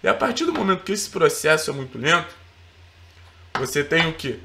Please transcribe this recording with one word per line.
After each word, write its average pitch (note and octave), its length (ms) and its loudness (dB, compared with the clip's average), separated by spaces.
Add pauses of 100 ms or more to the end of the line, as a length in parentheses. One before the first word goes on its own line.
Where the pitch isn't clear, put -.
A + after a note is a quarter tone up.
E - 60 2
a G3 40 6
partir - 320 0
do E4+ 80 0
momento F#3+ 320 0
que F#3+ 80 -4
esse G3+ 160 -4
processo D#3 640 2
é - 20 -4
muito C3+ 240 -10
lento, D#3+ 380 0 (1200)
você C#3+ 280 0
tem E3 240 2
o D#3+ 60 -2
quê? B2 320 -8